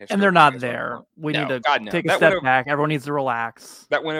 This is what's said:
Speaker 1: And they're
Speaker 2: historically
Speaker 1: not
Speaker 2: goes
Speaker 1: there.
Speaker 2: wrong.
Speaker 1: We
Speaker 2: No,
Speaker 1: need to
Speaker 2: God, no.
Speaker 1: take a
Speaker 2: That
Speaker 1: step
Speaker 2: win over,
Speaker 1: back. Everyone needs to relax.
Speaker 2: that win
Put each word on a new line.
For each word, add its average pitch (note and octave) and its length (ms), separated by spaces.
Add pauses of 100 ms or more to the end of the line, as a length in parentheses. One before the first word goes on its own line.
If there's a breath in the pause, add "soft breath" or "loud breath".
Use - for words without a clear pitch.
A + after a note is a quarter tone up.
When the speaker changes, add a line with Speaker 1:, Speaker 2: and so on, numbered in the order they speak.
Speaker 1:
And G3+ 120
they're G3 100
Speaker 2:
historically - 0
Speaker 1:
not D3+ 300
Speaker 2:
goes - 0
Speaker 1:
there. B2 380
Speaker 2:
wrong. - 60 (100)
Speaker 1:
We D3+ 180
Speaker 2:
No, - 0
Speaker 1:
need D3 160
to B2+ 160
Speaker 2:
God, C#3 160
no. G#2+ 100
Speaker 1:
take E3 140
a D#3+ 40
Speaker 2:
That - 20
Speaker 1:
step E3 220
Speaker 2:
win - 0
over, C3+ 80
Speaker 1:
back. C3 260
Everyone D3 220
needs C#3+ 160
to D3 80
relax. A#2 760
Speaker 2:
that C#3+ 140
win D#3 160